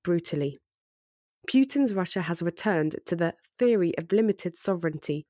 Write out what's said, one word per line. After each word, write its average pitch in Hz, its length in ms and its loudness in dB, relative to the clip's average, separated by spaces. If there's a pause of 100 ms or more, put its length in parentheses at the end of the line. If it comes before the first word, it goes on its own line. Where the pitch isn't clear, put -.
brutally. 151 560 -2 (920)
Putin's 262 460 2
Russia 185 260 -2
has 165 220 -4
returned 165 540 0 (100)
to 175 80 -2
the 165 180 0 (240)
theory 214 400 2
of 165 140 -8
limited 202 440 2
sovereignty 156 760 -4